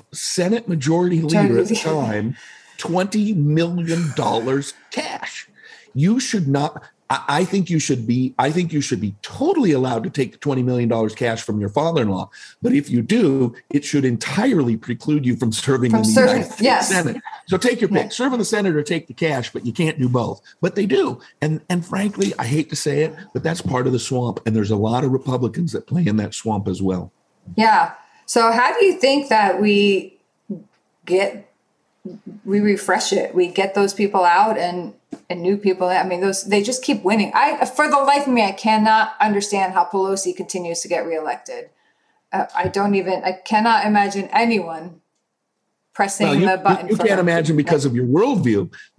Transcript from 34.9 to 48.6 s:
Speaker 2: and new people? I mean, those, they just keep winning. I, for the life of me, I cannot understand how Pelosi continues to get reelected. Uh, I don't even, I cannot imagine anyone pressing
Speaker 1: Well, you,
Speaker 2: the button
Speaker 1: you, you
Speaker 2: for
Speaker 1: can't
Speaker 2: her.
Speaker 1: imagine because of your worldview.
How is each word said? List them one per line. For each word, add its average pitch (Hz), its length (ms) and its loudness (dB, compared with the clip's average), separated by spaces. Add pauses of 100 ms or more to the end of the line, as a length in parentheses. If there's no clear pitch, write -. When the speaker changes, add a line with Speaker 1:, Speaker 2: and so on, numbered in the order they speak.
Speaker 2:
and 180 120 -8
new 196 160 0
people? 185 300 0
I 180 160 2
mean, 180 180 -4
those, 190 220 -2
they 202 200 2
just 247 200 -4
keep 254 200 -2
winning. 202 300 2
I, 277 320 2
for 302 240 0
the 285 80 4
life 277 300 2
of 254 60 2
me, 233 100 4
I 196 80 0
cannot 220 680 2
understand 196 540 0
how 180 120 2
Pelosi 190 500 -2
continues 175 460 -6
to - 60 -10
get 165 180 -2
reelected. 143 640 -8 (640)
Uh, 156 140 -2 (100)
I 175 120 0
don't 202 280 0
even, 185 280 -2
I - 100 -2
cannot 214 520 0
imagine 202 480 0
anyone 180 680 -2 (920)
pressing 196 340 0
Speaker 1:
Well, 143 80 2
you, 180 120 4
Speaker 2:
the 190 100 2
button 185 280 0
Speaker 1:
you, 190 60 -4
you 214 60 2
Speaker 2:
for 180 80 2
Speaker 1:
can't 202 100 2
Speaker 2:
her. 185 60 2
Speaker 1:
imagine 165 360 2
because 147 260 2
of 123 120 0
your 127 100 0
worldview. 127 680 2 (280)